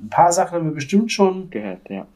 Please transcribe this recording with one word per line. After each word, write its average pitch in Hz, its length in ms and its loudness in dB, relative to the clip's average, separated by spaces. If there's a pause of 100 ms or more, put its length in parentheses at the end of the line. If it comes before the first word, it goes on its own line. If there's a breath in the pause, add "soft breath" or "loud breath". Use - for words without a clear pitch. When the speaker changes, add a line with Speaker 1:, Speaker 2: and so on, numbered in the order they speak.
Speaker 1:
Ein 110 40 -14
paar 175 240 4
Sachen 180 240 -2
haben 165 80 -2
wir 151 80 -2
bestimmt 196 400 0
schon 185 380 0
Speaker 2:
Gehört, 180 400 -10
ja. - 260 -10